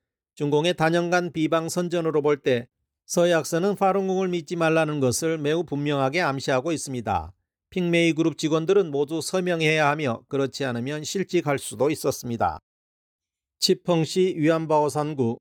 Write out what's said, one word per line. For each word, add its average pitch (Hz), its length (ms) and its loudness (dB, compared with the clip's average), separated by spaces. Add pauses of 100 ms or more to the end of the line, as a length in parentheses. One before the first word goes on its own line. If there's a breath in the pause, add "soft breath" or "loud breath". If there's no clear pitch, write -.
(360)
중공의 151 400 0
단연간 170 560 0
비방 160 380 0
선전으로 165 520 0
볼 147 160 2
때 123 300 0 (400)
서약서는 175 720 2
파룬궁을 190 500 0
믿지 175 280 -4
말라는 160 440 0
것을 156 400 0
매우 151 240 0
분명하게 143 580 -2
암시하고 139 500 0
있습니다. 110 640 -4 (380)
핑메이 170 420 2
그룹 160 240 0
직원들은 160 520 2
모두 143 320 -2
서명해야 160 680 2
하며 143 380 -2
그렇지 135 380 -4
않으면 131 380 -4
실직할 151 560 -2
수도 131 320 0
있었습니다. 117 680 -2 (1000)
치펑시 180 800 0
위안바오산구 151 1040 0